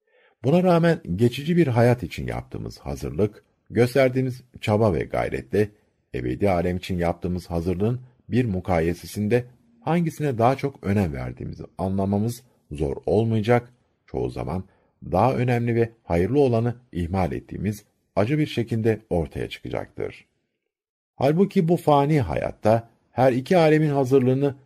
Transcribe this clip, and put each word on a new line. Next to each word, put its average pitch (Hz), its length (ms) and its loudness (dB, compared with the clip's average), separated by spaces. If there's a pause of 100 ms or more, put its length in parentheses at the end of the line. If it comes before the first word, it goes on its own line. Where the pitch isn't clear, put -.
(440)
Buna 165 180 4
rağmen 170 380 4 (160)
geçici 131 400 0
bir 170 100 4
hayat 120 360 2
için 69 240 -8
yaptığımız 57 520 -10
hazırlık, 69 680 -6 (260)
gösterdiğimiz 127 720 0 (180)
çaba 104 340 2
ve 60 100 -2
gayretle 64 640 -2 (460)
ebedi 64 360 -2
alem 90 260 0
için 90 220 -6
yaptığımız 87 520 -4
hazırlığın 92 500 -2 (280)
bir 117 160 0
mukayesesinde 92 1000 -2 (360)
hangisine 151 580 -4
daha 123 180 2
çok - 280 -8
önem 98 280 0
verdiğimizi 62 520 -10 (140)
anlamamız 101 640 -2 (280)
zor 73 260 -4 (100)
olmayacak, 113 680 2 (340)
çoğu - 240 -4
zaman 64 340 -8 (400)
daha 110 300 2
önemli 120 400 0
ve 117 160 0 (120)
hayırlı 95 380 0
olanı 117 340 2 (180)
ihmal 87 400 -2
ettiğimiz 101 520 -8 (320)
acı 117 220 0
bir 151 80 0
şekilde 113 540 -2 (100)
ortaya 71 380 -4
çıkacaktır. - 800 -10 (880)
Halbuki 165 520 2
bu 175 80 2
fani 143 440 4
hayatta 107 720 0 (200)
her 127 220 2
iki 131 240 0
alemin 156 340 4
hazırlığını 135 640 2 (120)